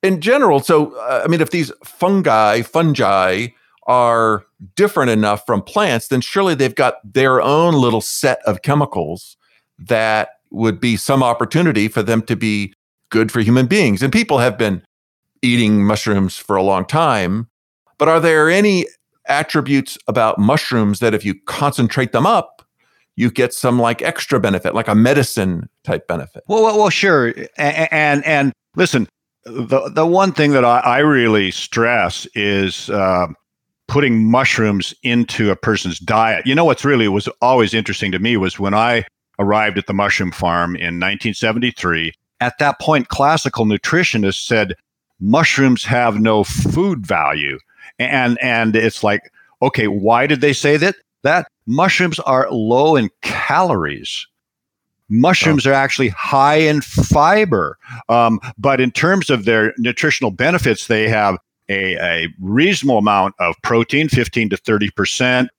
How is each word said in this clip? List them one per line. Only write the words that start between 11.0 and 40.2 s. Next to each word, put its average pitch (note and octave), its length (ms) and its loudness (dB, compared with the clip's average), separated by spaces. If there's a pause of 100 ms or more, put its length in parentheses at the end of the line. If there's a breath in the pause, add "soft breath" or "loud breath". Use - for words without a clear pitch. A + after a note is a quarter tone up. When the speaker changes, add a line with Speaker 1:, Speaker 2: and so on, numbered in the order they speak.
Speaker 1:
opportunity A#2+ 640 0
for A2 160 -2
them A2+ 200 0
to A#2 120 -2
be G#2 380 -4 (360)
good A2+ 220 0
for A#2+ 100 -2
human B2 240 4
beings. B2+ 380 2
And C3+ 100 0
people A3+ 240 2
have A#2+ 200 0
been G2+ 260 -2 (580)
eating A2+ 420 2
mushrooms G2+ 540 0
for - 180 -4
a F#2+ 80 2
long F#2+ 220 0
time, A#2 640 0 (500)
but D3 100 2
are D#3+ 120 4
there D#3 300 2
any F#3+ 360 2 (420)
attributes C#3+ 680 -2 (100)
about A2 300 0
mushrooms G#2+ 640 0
that A#2 140 2
if G#2 120 -4
you G2 80 -2 (120)
concentrate C#3 680 -2
them B2 140 0
up, G#3 400 -2 (500)
you A#2+ 140 0
get B2 240 0
some, B2 260 0
like, A#2 220 0
extra - 380 -2
benefit, G2 360 -2
like A2+ 120 -2
a G#2+ 80 0
medicine A2 720 0 (160)
type E2+ 240 -6
benefit? - 400 -8
Speaker 2:
Well, A3 160 2
well, A3 140 2
well, G#3 120 4
sure. D3+ 400 2
A-, - 180 -10 (100)
a-, D#3 360 -2
and, D3 320 0
and C#3 280 0 (220)
listen, - 320 0 (380)
the, B2+ 480 -4
the D#3+ 120 0
one F#3 260 2
thing D3 200 2
that C3 140 4
I, A#2+ 140 4
I B2 200 0
really A#2 520 2
stress A2+ 720 -2 (100)
is, G2 540 -4
uh, F#2 380 0 (600)
putting A#2 360 0
mushrooms A2 680 0 (100)
into A#2+ 460 0
a F#2+ 60 0
person's F#2 440 -4
diet. G#2+ 460 0
You C3 80 -2
know, D#3+ 100 2
what's C#3 220 0
really B2+ 220 2
was G2+ 200 -2 (140)
always A#2+ 320 2
interesting G2+ 380 -4
to F#2 80 -4
me A2+ 180 0
was F#2+ 220 -2
when G2 160 -2
I A#2 280 2 (360)
arrived G#2 400 0
at - 80 -8
the G2+ 80 -4
mushroom G2 360 -2